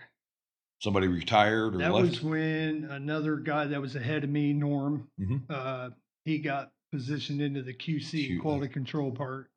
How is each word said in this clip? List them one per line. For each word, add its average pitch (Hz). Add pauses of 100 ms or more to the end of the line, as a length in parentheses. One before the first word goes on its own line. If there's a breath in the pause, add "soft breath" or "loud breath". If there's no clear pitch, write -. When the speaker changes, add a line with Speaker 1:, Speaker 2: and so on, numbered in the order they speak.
(800)
Speaker 1:
Somebody 98
retired 104
or -
Speaker 2:
That 123
Speaker 1:
left? 190
Speaker 2:
was 117
when 156
another 151
guy 143
that 143
was 139
ahead 143
of 143
me, 147
Norm, 143 (140)
Speaker 1:
Mm-hmm. 104 (120)
Speaker 2:
uh, 131 (340)
he 156
got 139 (180)
positioned 143
into 139
the 127
Q 151
C, 151
Speaker 1:
Q- -
Speaker 2:
quality 143
control 139
part. 131